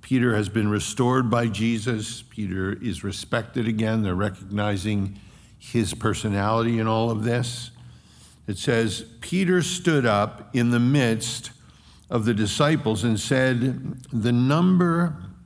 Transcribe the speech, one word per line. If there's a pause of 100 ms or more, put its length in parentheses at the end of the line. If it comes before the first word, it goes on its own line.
Peter
has
been
restored
by
Jesus.
Peter
is
respected
again.
They're
recognizing (380)
his
personality
in
all
of
this. (760)
It
says, (160)
"Peter
stood
up
in
the
midst (580)
of
the
disciples
and
said,
'The
number (300)